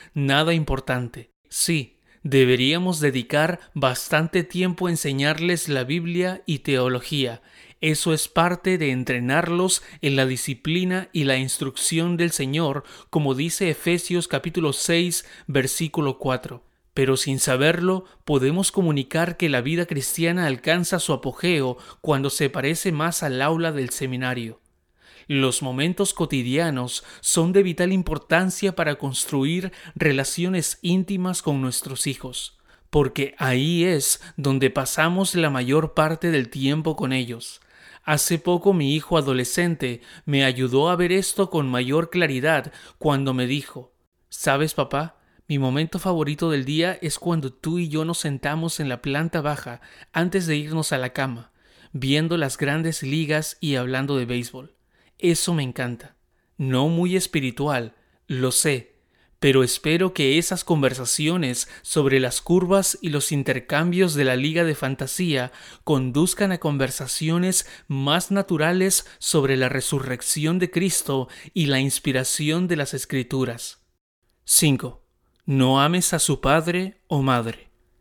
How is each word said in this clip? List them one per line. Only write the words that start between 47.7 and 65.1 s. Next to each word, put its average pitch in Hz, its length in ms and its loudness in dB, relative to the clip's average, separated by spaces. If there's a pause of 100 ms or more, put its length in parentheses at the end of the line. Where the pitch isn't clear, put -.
y 170 120 -2
yo 156 160 -2
nos 165 100 -2
sentamos 151 640 -4
en 143 80 -4
la 123 140 -6
planta 151 400 -2
baja 143 400 -6 (320)
antes 175 320 0
de 156 100 0
irnos 156 360 -2
a 139 60 0
la 127 140 -4
cama, 127 400 -6 (400)
viendo 151 460 0
las 139 180 -2
grandes 156 460 -2
ligas 151 580 -2
y 143 140 -2
hablando 131 420 -2
de 127 80 0
béisbol. 123 500 -6 (440)
Eso 175 340 2
me 156 100 2
encanta". 123 540 -6 (400)
No 131 320 2
muy 175 260 2
espiritual, 139 800 -2 (320)
lo 127 260 0
sé, 135 420 0 (460)
pero 131 220 6
espero 170 520 0
que 139 220 2
esas 170 280 0
conversaciones 139 1040 0 (140)
sobre 135 360 2
las 127 220 0
curvas 185 600 2
y 175 100 -4
los 143 200 -2
intercambios 151 840 0
de 139 100 2
la 127 100 2
liga 156 300 0
de 156 100 0
fantasía 135 800 -2 (320)